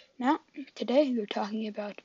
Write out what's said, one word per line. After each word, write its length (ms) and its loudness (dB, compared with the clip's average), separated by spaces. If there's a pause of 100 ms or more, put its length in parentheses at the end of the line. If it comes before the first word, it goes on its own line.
(180)
Now, 220 2 (340)
today 420 4
we're 100 -2
talking 420 -4
about 360 -10